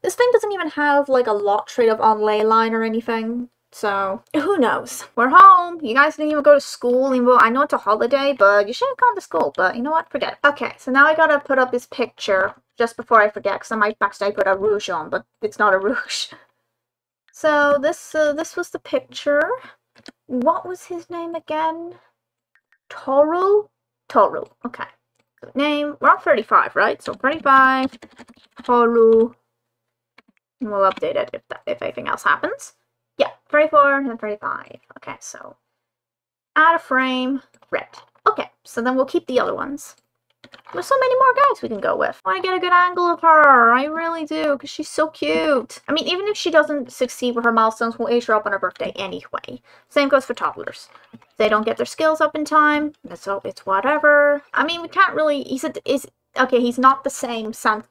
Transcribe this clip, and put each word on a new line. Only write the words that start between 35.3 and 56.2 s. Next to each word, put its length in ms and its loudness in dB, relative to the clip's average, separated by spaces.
add 200 4
a 40 -2
frame, 600 -2
red. 160 -6
Okay, 240 -4
so 180 -10
then 140 -2
we'll 100 0
keep 200 -6
the 140 -2
other 160 -2
ones. 400 -10
There's 120 -6
so 140 2
many 160 2
more 180 4
guys 280 0
we 80 -8
can 100 -6
go 180 -2
with. 260 -2
I 60 -4
wanna 120 -2
get 140 -2
a 40 -2
good 120 -2
angle 360 2
of 140 -2
her. 520 6
I 120 0
really 400 -6
do, 320 -2
'cause 120 -16
she's 200 -12
so 180 -2
cute. 800 -4
I 40 -4
mean, 160 -4
even 200 -4
if 100 -4
she 120 -4
doesn't 420 0
succeed 440 -6
with 80 -4
her 80 2
milestones, 480 -2
we'll 100 -4
age 180 0
her 60 0
up 120 -2
on 80 -4
her 60 -6
birthday 360 -8
anyway. 680 -12
Same 180 0
goes 180 2
for 80 -8
toddlers. 540 -10
They 120 2
don't 160 0
get 120 -4
their 80 -2
skills 360 -2
up 140 -2
in 100 -4
time, 480 0
so 280 -8
it's 220 -14
whatever. 800 2
I 100 -2
mean, 180 -6
we 60 -12
can't 260 0
really, 300 -2
he's 220 -10
a, 80 -6
is, 240 -4